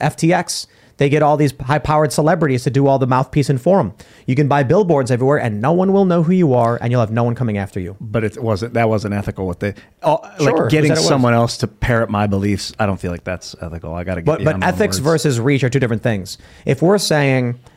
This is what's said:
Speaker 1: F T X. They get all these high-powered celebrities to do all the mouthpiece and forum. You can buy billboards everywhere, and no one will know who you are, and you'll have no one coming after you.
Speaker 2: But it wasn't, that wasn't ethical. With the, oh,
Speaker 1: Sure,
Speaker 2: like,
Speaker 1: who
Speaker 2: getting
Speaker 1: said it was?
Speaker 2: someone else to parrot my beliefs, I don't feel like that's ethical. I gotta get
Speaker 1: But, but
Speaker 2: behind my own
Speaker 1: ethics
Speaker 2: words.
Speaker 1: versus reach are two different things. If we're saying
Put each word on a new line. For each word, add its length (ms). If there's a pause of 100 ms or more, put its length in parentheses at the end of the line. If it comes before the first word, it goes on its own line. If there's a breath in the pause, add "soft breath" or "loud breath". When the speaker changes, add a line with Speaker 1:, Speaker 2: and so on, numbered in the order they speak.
Speaker 1:
F 160
T 160
X. 340 (300 soft breath)
They 120
get 140
all 140
these 240
high-powered 520
celebrities 500
to 80
do 160
all 140
the 60
mouthpiece 440
and 100
forum. 340 (320 loud breath)
You 100
can 100
buy 160
billboards 480
everywhere, 280
and 220
no 120
one 200
will 120
know 180
who 100
you 220
are, 260
and 120
you'll 80
have 100
no 140
one 100
coming 240
after 220
you. 200
Speaker 2:
But 220
it 180
wasn't, 340
that 140
wasn't 260
ethical. 340
With 100
the, 160 (300 loud breath)
oh, 160 (180)
Speaker 1:
Sure, 80
Speaker 2:
like, 160
Speaker 1:
who 80
Speaker 2:
getting 200
Speaker 1:
said 80
it 20
was? 80
Speaker 2:
someone 260
else 240
to 80
parrot 440
my 180
beliefs, 500
I 80
don't 140
feel 100
like 140
that's 360
ethical. 320
I 120
gotta 180
get 40
Speaker 1:
But, 120
but 60
Speaker 2:
behind 160
my 80
own 40
Speaker 1:
ethics 260
Speaker 2:
words. 60 (200)
Speaker 1:
versus 160
reach 240
are 40
two 120
different 240
things. 340 (260 loud breath)
If 160
we're 180
saying 600 (180 soft breath)